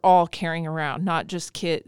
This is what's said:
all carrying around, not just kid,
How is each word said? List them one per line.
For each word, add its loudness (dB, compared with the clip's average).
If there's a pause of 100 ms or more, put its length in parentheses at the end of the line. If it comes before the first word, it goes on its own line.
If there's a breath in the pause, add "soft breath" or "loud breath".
all 6
carrying -6
around, -4
not 0
just -8
kid, -4